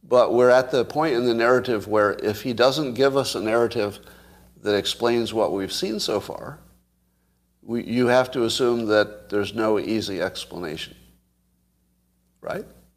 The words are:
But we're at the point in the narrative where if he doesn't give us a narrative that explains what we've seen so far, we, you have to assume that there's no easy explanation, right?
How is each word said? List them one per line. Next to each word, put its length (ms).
But 320
we're 160
at 200
the 140
point 300
in 100
the 80
narrative 560
where 240
if 300
he 100
doesn't 400
give 240
us 180
a 60
narrative 600
that 120
explains 580
what 200
we've 200
seen 260
so 220
far, 380
we, 220
you 240
have 240
to 120
assume 420
that 440
there's 240
no 240
easy 420
explanation, 720
right? 240